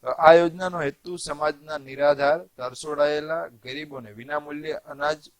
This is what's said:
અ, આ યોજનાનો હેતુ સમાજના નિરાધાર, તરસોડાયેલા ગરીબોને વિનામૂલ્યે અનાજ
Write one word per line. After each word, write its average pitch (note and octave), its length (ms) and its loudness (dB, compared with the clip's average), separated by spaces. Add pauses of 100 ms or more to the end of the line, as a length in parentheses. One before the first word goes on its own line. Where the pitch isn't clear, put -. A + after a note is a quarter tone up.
અ, B2 40 -4
આ D#3+ 260 6
યોજનાનો E3+ 480 2
હેતુ D#3+ 360 -6
સમાજના D3+ 600 -6
નિરાધાર, C#3+ 680 2 (120)
તરસોડાયેલા D3+ 880 -2
ગરીબોને B2+ 640 -12
વિનામૂલ્યે D3 640 -6
અનાજ D3+ 680 -6